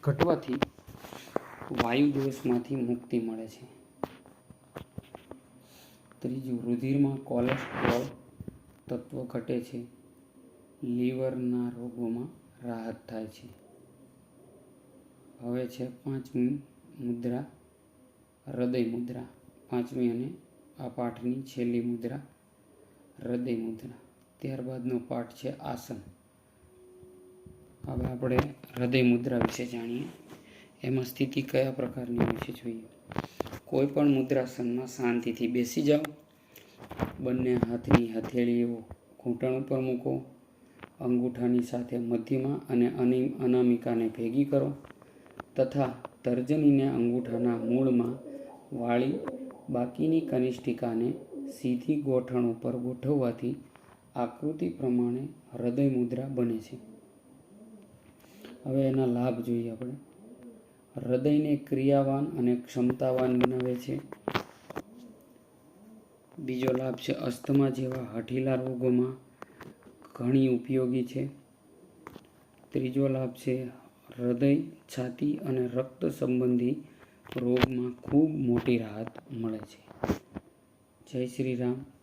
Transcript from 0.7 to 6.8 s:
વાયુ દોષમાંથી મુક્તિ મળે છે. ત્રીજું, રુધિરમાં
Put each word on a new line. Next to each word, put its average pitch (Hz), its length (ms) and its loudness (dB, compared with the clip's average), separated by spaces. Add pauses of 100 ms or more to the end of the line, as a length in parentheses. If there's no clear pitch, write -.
વાયુ 131 280 4
દોષમાંથી 135 640 0
મુક્તિ 120 440 -2
મળે 113 280 -6
છે. - 180 -18 (2500)
ત્રીજું, 127 440 -4
રુધિરમાં 135 600 2